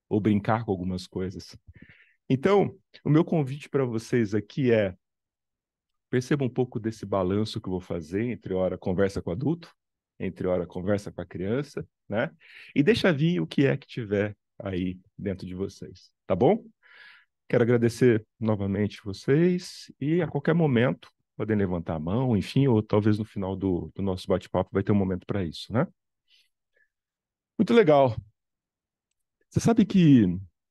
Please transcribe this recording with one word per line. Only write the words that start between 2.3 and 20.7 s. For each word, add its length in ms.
o 60
meu 160
convite 420
pra 160
vocês 500
aqui 380
é, 240
perceba 360
um 40
pouco 300
desse 260
balanço 540
que 80
eu 40
vou 100
fazer 420
entre 300
hora 240
conversa 440
com 80
o 40
adulto, 360
entre 300
hora 180
conversa 460
com 80
a 60
criança, 600
né? 240
E 80
deixa 300
vir 300
o 40
que 200
é 100
que 100
tiver 480
aí 400
dentro 280
de 80
vocês, 560
tá 80
bom? 320
Quero 140
agradecer 600
novamente 640
vocês 960
e 220
a 60
qualquer 280
momento 540